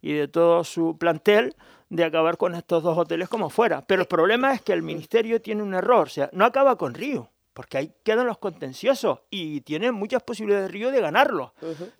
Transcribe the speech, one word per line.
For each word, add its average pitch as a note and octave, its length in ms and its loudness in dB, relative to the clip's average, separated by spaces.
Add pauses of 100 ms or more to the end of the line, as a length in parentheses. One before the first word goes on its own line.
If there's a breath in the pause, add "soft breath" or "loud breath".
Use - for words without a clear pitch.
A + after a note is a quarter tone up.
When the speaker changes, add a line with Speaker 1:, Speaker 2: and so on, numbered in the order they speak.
Speaker 1:
y D3 120 -4
de D3 140 -2
todo E3+ 360 4
su E3 360 -4
plantel G#3 560 2 (340 soft breath)
de E3 160 0
acabar D#3+ 320 2
con F3+ 180 0
estos E3+ 280 -2
dos E3 120 0
hoteles E3+ 320 -2
como G3+ 220 -4
fuera. E3+ 360 0
Pero F#3 180 2
el F3+ 40 -4
problema A3 460 2
es A#3 80 -4
que - 100 -2
el E3+ 120 -2
ministerio A3 580 -2
tiene G#3+ 220 -6
un G3 100 -6
error, F#3+ 320 4
o - 40 -6
sea, C#3 220 -2
no F#3 140 4
acaba C4+ 320 4
con C3+ 160 -6
Río, A3 380 -8 (220)
porque - 260 -8
ahí D3+ 120 -6 (120)
quedan A#3 240 0
los A3 100 -6
contenciosos F3 840 -4 (100)
y D#3 300 -8
tiene E3+ 300 -4
muchas A3 300 -4
posibilidades G3+ 480 -2
Río G#3+ 220 -4
de C4+ 100 2
ganarlo. F3+ 580 0
Speaker 2:
Ujú. E3 300 -12 (100)